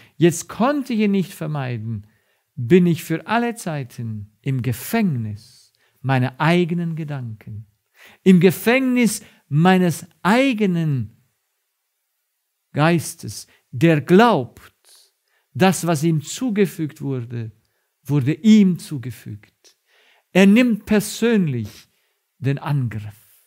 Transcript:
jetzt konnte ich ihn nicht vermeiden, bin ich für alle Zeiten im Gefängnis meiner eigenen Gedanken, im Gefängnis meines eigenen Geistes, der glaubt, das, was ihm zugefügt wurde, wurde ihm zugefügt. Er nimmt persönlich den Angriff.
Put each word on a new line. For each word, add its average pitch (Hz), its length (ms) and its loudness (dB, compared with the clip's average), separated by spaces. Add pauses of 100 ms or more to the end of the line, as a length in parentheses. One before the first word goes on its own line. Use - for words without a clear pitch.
(160)
jetzt 160 320 0
konnte 262 460 -2
ich 214 80 0
ihn 208 100 2
nicht 196 220 -2
vermeiden, 120 760 -8 (480)
bin 175 320 4
ich 165 160 -2
für - 240 -8
alle 233 280 -2
Zeiten 123 840 -10
im 135 200 -4
Gefängnis 120 1120 -6 (280)
meiner 127 380 0
eigenen 170 560 0
Gedanken, 123 720 -12 (560)
im 185 160 8
Gefängnis 247 800 2 (280)
meines 170 580 2 (140)
eigenen 180 960 -2 (1500)
Geistes, 147 760 -2 (240)
der 156 300 2
glaubt, 185 680 2 (840)
das, 180 320 0
was 160 180 -2
ihm 160 180 2
zugefügt 190 800 -4
wurde, 120 500 -8 (520)
wurde 143 300 0
ihm 208 460 4
zugefügt. - 1000 -16 (540)
Er 190 140 6
nimmt 220 400 4
persönlich 196 1000 -2 (500)
den 139 220 -4
Angriff. 110 560 -4 (320)